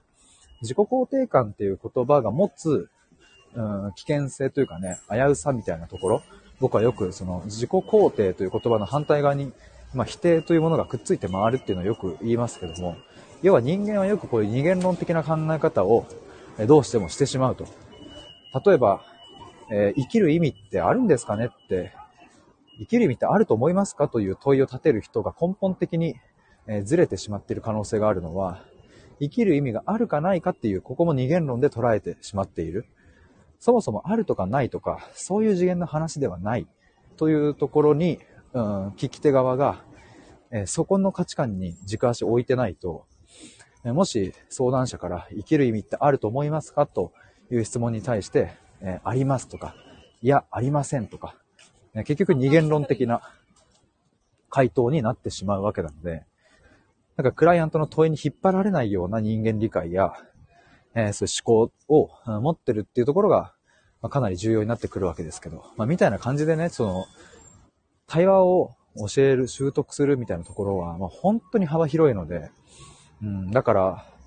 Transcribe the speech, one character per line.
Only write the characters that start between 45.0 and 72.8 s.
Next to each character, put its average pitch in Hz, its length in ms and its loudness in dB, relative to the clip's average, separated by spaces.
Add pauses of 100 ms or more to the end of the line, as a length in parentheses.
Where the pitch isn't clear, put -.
ら 87 260 -8
「生 - 80 -10
き 156 140 2
る 143 80 4
意 113 80 2
味 110 80 -2
っ - 20 -12
て - 160 -8
あ 139 100 2
る 139 80 2
と 135 100 -4
思 131 180 -4
い 147 40 -4
ま 156 120 -4
す - 120 -18
か？」 147 140 0
と - 240 -4 (400)
い 123 60 0
う 113 80 0
質 - 120 -8
問 117 140 -2
に 110 100 -6
対 107 220 -4
し - 60 -16
て、 90 240 0 (280)
え 92 140 -6
ー、 90 120 -12
「あ 104 60 -2
り 135 120 0
ま 135 120 0
す」 - 120 -10
と - 80 -14
か、 82 180 -14 (480)
「い 113 40 0
や、 139 220 4
あ 104 120 -6
り 131 100 0
ま 147 140 0
せ 143 140 -4
ん」 104 120 -6
と 87 60 -14
か、 - 180 -14 (580)
ね、 107 120 -6
結 147 140 -2
局 190 140 6
二 135 160 2
元 156 200 6
論 151 160 2
的 131 200 0
な 117 160 0 (1300)
回 131 200 2
答 120 200 0
に 151 120 0
な 113 100 0
っ - 60 -8
て - 120 -10
し - 160 -8
ま 98 140 0
う - 20 -4
わ 104 120 0
け 92 100 -4
な 80 60 -10
の 76 120 -20
で、 80 240 -8 (920)
な 147 60 -2
ん - 20 0
か 120 80 0
ク - 120 2
ラ 175 100 6
イ 170 40 2
ア 160 60 0
ン 156 40 -4
ト 160 80 -2
の 156 80 0
問 156 220 2
い 160 40 0
に 147 120 -2
引 143 80 -2
っ - 100 -12
張 190 120 4
ら 190 100 0
れ 208 80 0
な 160 100 2
い 107 100 -2
よ 90 140 -2
う 90 40 -4
な 110 100 -2
人 110 240 -2
間 110 160 0
理 110 100 0
解 85 220 -4
や、 90 220 2 (840)
え 110 140 0
ー、 101 40 -2
そ - 120 -4
う - 20 0
い - 40 -6
う - 20 -6 (120)
思 117 240 4
考 - 240 -2
を、 147 160 6 (160)
う 107 140 -4
ん、 - 20 -4
持 143 100 0
っ 165 60 -6
て - 160 -2
る 107 80 -4
っ - 20 -8
て - 160 -4
い 120 40 2
う - 20 -2
と 143 80 2
こ 185 80 2
ろ 208 80 2
が、 98 240 2 (480)
ま 113 60 -6
あ、 - 20 -12
か 139 120 -2
な 113 80 0
り 92 80 -4
重 110 160 0
要 110 100 2
に 107 40 -4
な 117 80 -2
っ - 40 -8
て - 80 -4
く - 100 -12
る 95 80 -2
わ 85 80 -2
け 87 100 -10
で 80 80 -12
す - 80 -16
け - 100 -16
ど、 80 160 -16 (120)
ま 110 60 -4
あ、 - 20 -2
み 160 120 0
た 190 100 2
い 127 40 0
な 98 60 -4
感 127 200 -4
じ 151 100 -2
で 160 80 2
ね、 165 140 -2
そ 123 160 -4
の、 92 200 -4 (1000)
対 170 180 2
話 190 180 6
を 180 280 2 (240)
教 107 260 -2
え 135 140 4
る、 127 120 0
習 135 240 -4
得 - 220 -4
す 147 100 -2
る 139 140 4
み 120 80 -6
た 98 80 -4
い 87 60 -4
な 85 40 -10
と - 80 -16
こ 104 120 -6
ろ 98 140 0
は、 85 200 -6
ま 95 80 -6
あ、 85 40 -8
本 214 300 0
当 - 200 -4
に 180 80 0
幅 160 180 0
広 156 260 4
い 110 40 -2
の 90 100 -6
で、 80 240 -8 (720)